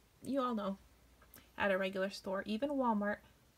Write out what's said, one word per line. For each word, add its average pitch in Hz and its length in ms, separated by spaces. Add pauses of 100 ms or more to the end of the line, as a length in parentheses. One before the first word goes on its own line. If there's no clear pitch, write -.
(220)
you 262 200
all 247 120
know, 202 220 (800)
at 202 140
a 190 80
regular 190 320
store, 196 360
even 220 240
Walmart, 226 480 (400)